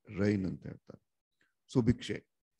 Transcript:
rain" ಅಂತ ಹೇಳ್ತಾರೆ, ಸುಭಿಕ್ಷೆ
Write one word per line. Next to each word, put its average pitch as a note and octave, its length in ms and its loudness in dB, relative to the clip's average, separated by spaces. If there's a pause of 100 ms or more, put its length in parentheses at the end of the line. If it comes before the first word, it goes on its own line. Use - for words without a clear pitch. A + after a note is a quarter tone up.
(200)
rain" G2+ 260 2
ಅಂತ D2+ 200 -6
ಹೇಳ್ತಾರೆ, - 420 -18 (640)
ಸುಭಿಕ್ಷೆ A2+ 540 0 (340)